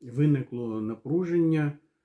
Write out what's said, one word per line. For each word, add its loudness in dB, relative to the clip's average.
виникло 0
напруження, 0